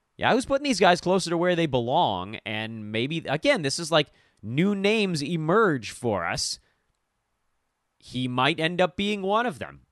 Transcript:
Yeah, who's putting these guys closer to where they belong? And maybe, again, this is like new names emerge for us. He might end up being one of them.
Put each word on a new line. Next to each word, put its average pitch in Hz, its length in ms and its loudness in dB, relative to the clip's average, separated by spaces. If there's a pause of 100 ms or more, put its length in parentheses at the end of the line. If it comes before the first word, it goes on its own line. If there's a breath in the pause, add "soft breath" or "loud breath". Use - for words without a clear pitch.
(180)
Yeah, 131 160 2
who's 240 120 0
putting 277 200 0
these 220 160 0
guys 180 200 6
closer 180 280 0
to 170 80 0
where 180 180 0
they 165 100 2
belong? 120 720 0 (100)
And 110 460 -8
maybe, 131 280 -2
again, 180 420 0
this 139 180 -2
is 160 120 -8
like 156 180 2 (340 soft breath)
new 156 320 2
names 196 480 2
emerge 160 680 2
for 101 340 -2
us. - 340 -4 (1400)
He 127 300 -6
might 127 320 2
end 170 220 0
up 180 160 0
being 202 240 -2
one 208 240 0
of 160 140 -6
them. 71 220 -14 (100)